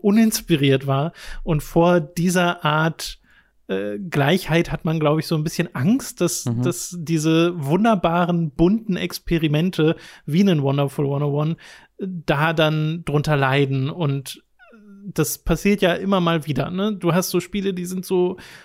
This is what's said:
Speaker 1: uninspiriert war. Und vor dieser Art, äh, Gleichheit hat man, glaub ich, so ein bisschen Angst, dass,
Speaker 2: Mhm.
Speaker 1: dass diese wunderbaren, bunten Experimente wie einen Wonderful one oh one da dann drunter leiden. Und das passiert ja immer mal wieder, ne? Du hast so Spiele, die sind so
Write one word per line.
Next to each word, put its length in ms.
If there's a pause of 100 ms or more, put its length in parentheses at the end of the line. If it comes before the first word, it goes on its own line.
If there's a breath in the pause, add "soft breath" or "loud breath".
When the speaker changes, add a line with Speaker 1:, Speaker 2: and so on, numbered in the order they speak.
Speaker 1:
uninspiriert 840
war. 240 (320 loud breath)
Und 180
vor 380
dieser 640
Art, 560 (480 soft breath)
äh, 320
Gleichheit 720
hat 140
man, 160
glaub 180
ich, 80
so 80
ein 80
bisschen 320
Angst, 460
dass, 240
Speaker 2:
Mhm. 180
Speaker 1:
dass 340
diese 640
wunderbaren, 880
bunten 440
Experimente 1000 (280 loud breath)
wie 140
einen 240
Wonderful 420
one 200
oh 120
one 200 (440 loud breath)
da 520
dann 500
drunter 320
leiden. 540
Und 520 (600)
das 340
passiert 440
ja 140
immer 260
mal 260
wieder, 240
ne? 240
Du 180
hast 160
so 120
Spiele, 320
die 100
sind 220
so 320 (280 loud breath)